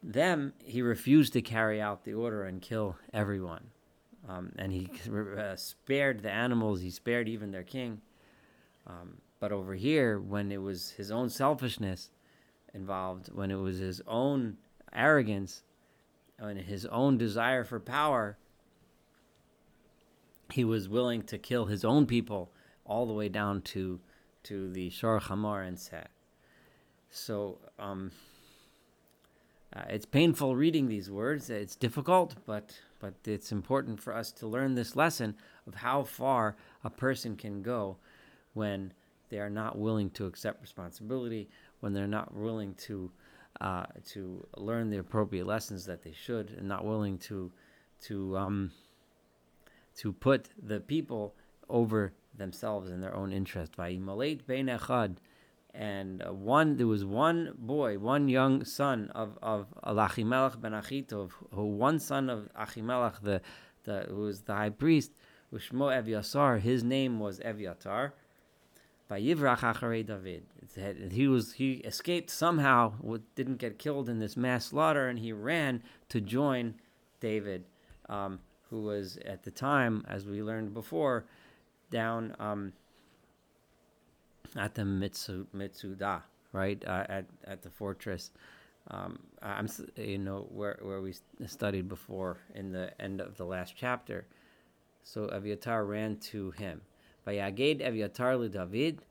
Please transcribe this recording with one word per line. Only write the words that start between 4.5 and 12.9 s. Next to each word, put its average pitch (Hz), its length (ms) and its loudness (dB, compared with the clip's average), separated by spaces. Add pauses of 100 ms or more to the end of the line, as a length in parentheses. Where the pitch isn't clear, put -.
and 95 160 -4
he, 92 180 -4 (480)
uh, 101 180 -4
spared 135 680 0
the 104 80 -4
animals, 110 520 2
he 92 80 -4
spared 117 380 -2
even 107 220 -6
their 95 120 -8
king. 117 400 -8 (840)
Um, 90 320 -14 (220)
but 101 100 -2
over 98 240 -2
here, 117 460 4
when 101 320 -2
it 101 80 -4
was 95 300 -4
his 101 200 -10
own 120 200 0
selfishness 127 800 0 (600)
involved, 92 600 -4